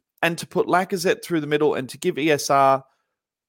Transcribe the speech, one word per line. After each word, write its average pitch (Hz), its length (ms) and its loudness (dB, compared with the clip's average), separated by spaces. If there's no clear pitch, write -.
and 170 160 -2
to - 80 -10
put - 220 -2
Lacazette 180 560 -2
through 165 180 -2
the 147 60 -6
middle 151 260 2
and 123 160 -6
to - 80 -16
give 170 220 -4
E 156 100 0
S 147 220 0
R 135 320 4